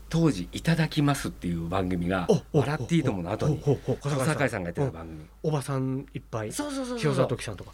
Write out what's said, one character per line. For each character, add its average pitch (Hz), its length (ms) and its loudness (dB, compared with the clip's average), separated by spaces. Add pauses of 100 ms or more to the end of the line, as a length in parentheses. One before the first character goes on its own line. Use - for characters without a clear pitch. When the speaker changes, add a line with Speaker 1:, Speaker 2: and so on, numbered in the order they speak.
Speaker 1:
当 165 220 4
時、 92 220 -2
い - 100 -8
た 165 140 4
だ 156 100 4
き 151 160 2
ま 143 120 4
す 123 140 -4
っ - 40 -4
て - 160 -6
い 87 60 0
う 82 140 -4
番 92 200 0
組 87 200 0
が、 92 180 2 (260)
Speaker 2:
お、 160 60 4
お、 - 20 6
Speaker 1:
笑 151 200 0
っ 117 60 -4
て 165 80 0
い 165 60 6
い - 20 0
と 127 100 2
も 92 100 -4
の 85 100 -2
後 113 160 0
に、 151 180 0
Speaker 2:
お、 143 60 6
お、 - 20 6 (140)
お、 131 40 2
お、 110 40 0
Speaker 1:
小 - 120 -6
堺 139 400 2
さ 113 120 -2
ん - 20 -4
が 87 60 -4
や - 20 -4
っ 85 40 -8
て 143 60 -2
た 139 120 2
番 82 140 -12
組。 80 120 -12
Speaker 2:
う 76 40 -14
ん。 78 60 -18 (140)
お 160 80 0
ば 147 100 0
さ 135 160 -4
ん 131 380 -2
い 117 60 -6
っ - 100 -20
ぱ 110 140 -4
い。 110 80 -6
Speaker 1:
そ 294 160 -6
う - 20 -8
そ 269 120 -4
う - 20 -4
そ - 0 -
う - 20 -8
そ 247 80 -6
う。 240 40 -6
Speaker 2:
清 156 140 2
里 127 240 2
樹 - 80 -8
さ 110 80 -8
ん 95 40 -10
と - 80 -12
か。 - 100 -18